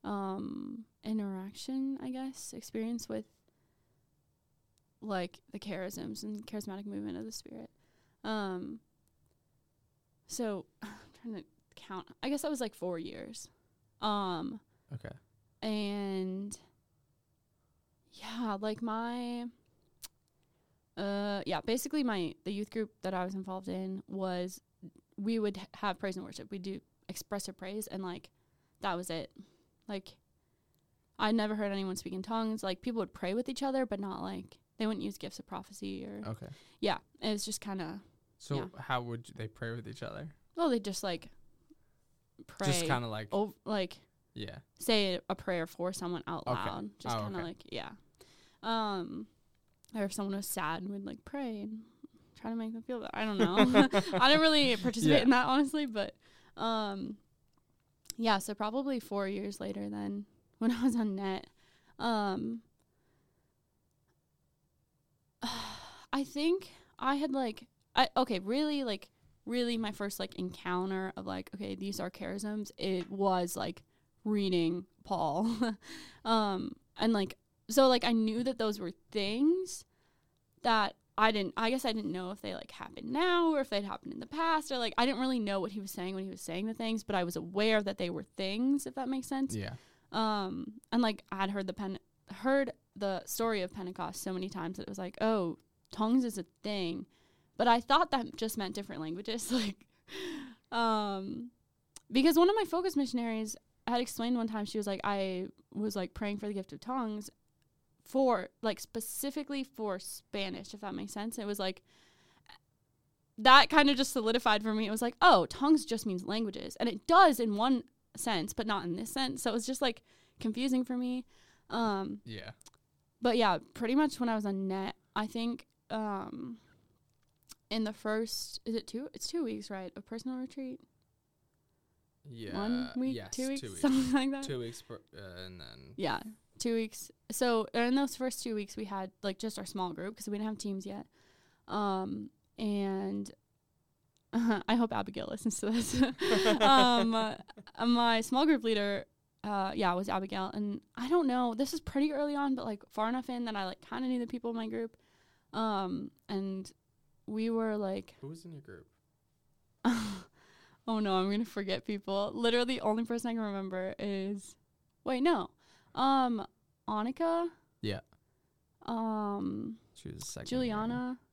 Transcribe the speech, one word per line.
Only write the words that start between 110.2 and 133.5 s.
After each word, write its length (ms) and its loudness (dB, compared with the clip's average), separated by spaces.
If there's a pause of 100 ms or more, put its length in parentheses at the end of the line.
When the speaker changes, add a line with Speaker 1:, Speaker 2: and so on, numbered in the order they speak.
Speaker 1:
if 80 -14
that 140 -6
makes 180 -8
sense. 240 -6
It 80 -4
was 140 -4
like, 220 -2 (1600)
that 320 12
kind 200 8
of 80 4
just 140 2
solidified 520 4
for 100 0
me. 140 0
It 40 -2
was 100 -2
like, 200 -2
"Oh, 240 10
tongues 400 4
just 200 -2
means 200 -2
languages." 520 -4
And 120 0
it 180 -8
does 320 10
in 160 2
one 280 4 (340)
sense, 360 0
but 140 -2
not 180 0
in 120 0
this 140 -6
sense. 300 -2
So 80 2
it 40 0
was 120 0
just, 160 -2
like, 200 0 (380)
confusing 440 2
for 140 -2
me. 280 -2 (440)
Um, 560 0
Speaker 2:
Yeah. 260 -10 (720)
Speaker 1:
but 160 4
yeah, 220 6 (140)
pretty 220 0
much 240 4
when 100 2
I 60 2
was 100 -2
on 220 -2
net, 280 -2 (200)
I 120 0
think, 400 -4 (220)
um, 680 -6 (1120)
in 160 0
the 80 -4
first, 720 -2
is 100 -2
it 120 -4
two? 260 -8
It's 160 -8
two 160 0
weeks, 240 -6
right? 260 -8
Of 100 -14
personal 320 -8
retreat? 440 -8 (1500)
Speaker 2:
Yeah. 280 -10
Speaker 1:
One 400 0
week, 180 0
Speaker 2:
Yes, 200 -8
Speaker 1:
two 120 -2
weeks, 140 -4